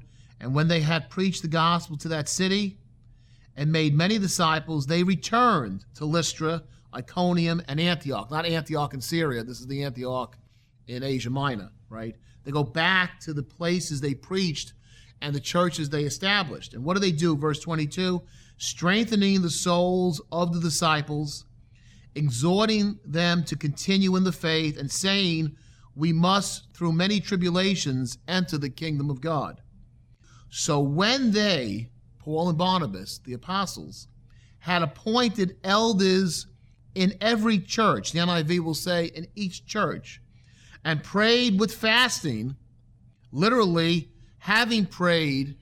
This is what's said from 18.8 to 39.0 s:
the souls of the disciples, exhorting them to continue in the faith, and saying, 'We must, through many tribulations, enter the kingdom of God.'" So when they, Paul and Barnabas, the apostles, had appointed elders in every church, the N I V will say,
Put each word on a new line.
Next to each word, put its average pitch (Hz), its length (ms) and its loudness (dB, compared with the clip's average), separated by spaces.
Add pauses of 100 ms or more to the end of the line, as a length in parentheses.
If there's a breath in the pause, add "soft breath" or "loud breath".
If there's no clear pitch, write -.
the 175 100 0
souls 180 680 2 (120)
of 170 220 0
the 170 60 -2
disciples, 151 840 -2 (680 soft breath)
exhorting 196 920 2
them 170 400 2
to 151 120 -4
continue 185 600 2
in 185 80 4
the 185 80 2
faith, 160 460 -2
and 139 120 -8
saying, 175 640 0 (380 soft breath)
'We 165 200 0
must, 190 580 2
through 175 200 -2
many 190 280 2
tribulations, 175 960 0 (100)
enter 175 300 0
the 143 140 -4
kingdom 147 400 -4
of 131 100 -6
God.'" 135 400 -4 (880 soft breath)
So 147 320 0
when 202 520 2
they, 131 580 0 (280)
Paul 156 300 -2
and 156 100 0
Barnabas, 156 600 -2
the 123 160 -12
apostles, 170 760 -8 (520 soft breath)
had 175 220 -2
appointed 208 800 0
elders 190 840 2 (480 soft breath)
in 185 260 2
every 220 380 2
church, 165 540 0
the 156 80 0
N 175 100 2
I 170 120 2
V 170 180 0
will 160 140 -2
say, 170 340 0